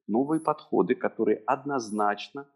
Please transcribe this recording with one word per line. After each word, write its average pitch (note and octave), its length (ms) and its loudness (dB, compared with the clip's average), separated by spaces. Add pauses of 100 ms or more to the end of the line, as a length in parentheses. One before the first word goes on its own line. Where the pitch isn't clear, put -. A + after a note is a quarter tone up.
новые C#3 320 0
подходы, B2 560 0
которые G#2+ 500 0
однозначно A2+ 1080 -2